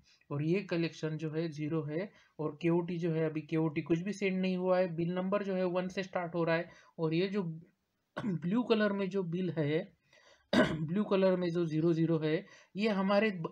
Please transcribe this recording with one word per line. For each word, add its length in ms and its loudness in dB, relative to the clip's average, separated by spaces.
और 140 -2
ये 200 2
कलेक्शन 540 -4
जो 140 -6
है 180 -2
ज़ीरो 340 -4
है, 260 -4
और 220 -4
केओटी 360 2
जो 160 0
है 120 2
अभी 180 -2
केओटी 380 0
कुछ 180 0
भी 140 -4
सेंड 280 0
नहीं 160 0
हुआ 220 2
है। 160 0
बिल 180 -2
नंबर 300 -2
जो 120 -2
है 120 0
वन 200 -2
से 160 -6
स्टार्ट 320 -6
हो 80 0
रहा 120 2
है, 140 -2
और 140 0
ये 140 4
जो 160 -2
<clears throat> 80 -4
ब्लू 380 0
कलर 300 2
में 160 -2
जो 160 -2
बिल 260 -2
है, 460 -2
<clears throat> 280 4
ब्लू 220 0
कलर 320 4
में 140 0
जो 160 0
ज़ीरो 280 2
ज़ीरो 260 2
है, 260 0
ये 140 0
हमारे, 400 2